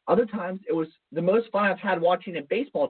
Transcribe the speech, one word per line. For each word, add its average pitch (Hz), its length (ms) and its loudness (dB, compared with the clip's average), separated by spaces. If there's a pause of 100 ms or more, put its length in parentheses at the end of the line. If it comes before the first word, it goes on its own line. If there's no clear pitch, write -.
Other 226 180 4
times, 190 440 -6
it 160 40 0
was 160 140 0 (240)
the 151 100 -4
most 208 300 2
fun 202 140 2
I've 196 140 0
had 190 200 -2
watching 175 380 0
a 143 40 -6
baseball 165 480 -2